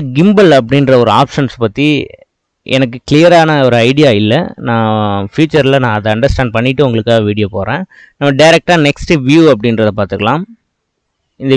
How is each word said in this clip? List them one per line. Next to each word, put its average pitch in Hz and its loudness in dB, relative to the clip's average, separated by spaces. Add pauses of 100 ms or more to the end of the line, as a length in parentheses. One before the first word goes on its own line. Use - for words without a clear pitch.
(180)
கிம்பல் 190 4
அப்படின்ற 131 0 (100)
ஒரு 110 0 (100)
ஆப்ஷன்ஸ் 139 -4
பத்தி 117 -2 (880)
எனக்கு 127 -2 (120)
கிளியரான 160 4 (160)
ஒரு 120 2 (120)
ஐடியா 143 2 (100)
இல்ல. 107 0 (340)
நான் 107 -2
ஃபியூச்சர்ல 147 0
நான் 113 -2
அதை 104 -4
அண்டர்ஸ்டாண்ட் 123 -2
பண்ணிட்டு 131 0
உங்களுக்காக 113 0
வீடியோ 104 -2
போடுறேன். 113 -6 (340)
நம்ம 143 -2 (120)
டைரக்டா 165 2 (120)
நெக்ஸ்ட் - -2 (140)
வியூ 160 4 (100)
அப்படின்றத 110 0
பார்த்துக்கலாம். 104 -4 (1000)
இந்த 135 0